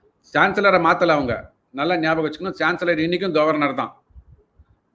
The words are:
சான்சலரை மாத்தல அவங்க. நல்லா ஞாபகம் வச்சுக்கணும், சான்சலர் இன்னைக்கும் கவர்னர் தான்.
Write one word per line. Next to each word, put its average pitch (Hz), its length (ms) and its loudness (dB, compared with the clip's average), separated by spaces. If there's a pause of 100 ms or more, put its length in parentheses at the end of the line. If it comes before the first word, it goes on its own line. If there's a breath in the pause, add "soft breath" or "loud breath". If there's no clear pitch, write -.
(320)
சான்சலரை 190 480 4
மாத்தல 170 260 2
அவங்க. 135 440 -2 (200)
நல்லா 156 260 -2
ஞாபகம் 160 340 -2
வச்சுக்கணும், 180 280 -10
சான்சலர் 170 400 0
இன்னைக்கும் 175 340 -2
கவர்னர் 151 420 0
தான். 123 280 -8 (920)